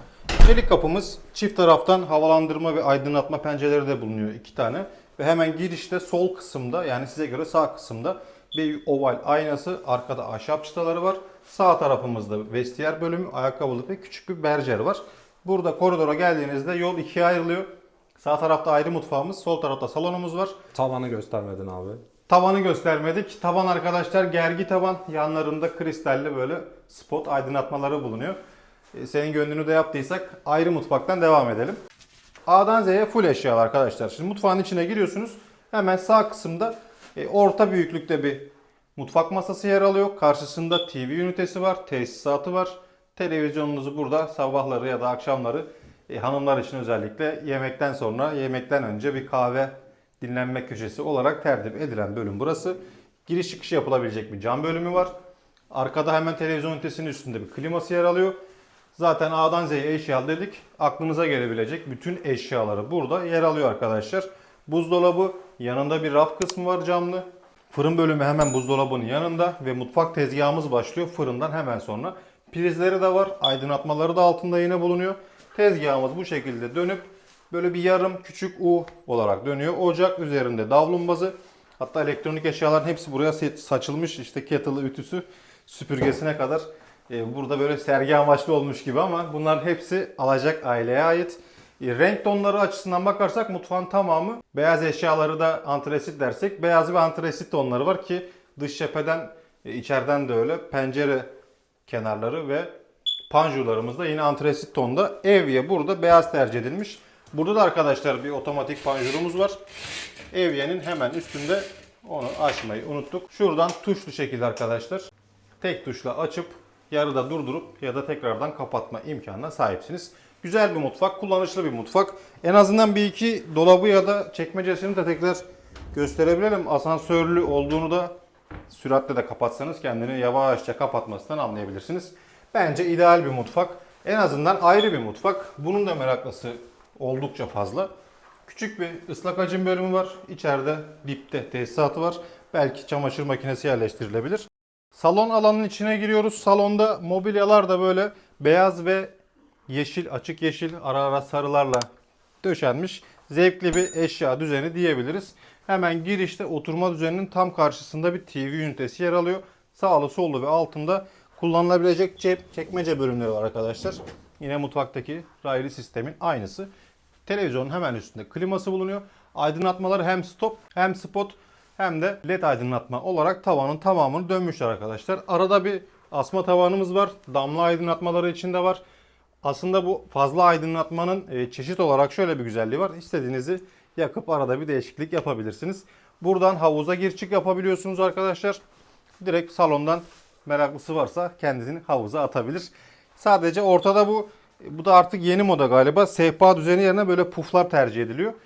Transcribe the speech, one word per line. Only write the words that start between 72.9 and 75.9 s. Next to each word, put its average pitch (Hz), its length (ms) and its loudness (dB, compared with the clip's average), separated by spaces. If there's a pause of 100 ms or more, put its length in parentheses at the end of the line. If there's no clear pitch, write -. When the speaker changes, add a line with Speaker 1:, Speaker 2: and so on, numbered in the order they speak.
Speaker 1:
de 185 120 4
var, 190 160 2 (120)
aydınlatmaları 143 760 -2
da 180 60 4
altında 175 380 4
yine 175 220 0
bulunuyor. 180 340 0 (420)
Tezgahımız 143 580 2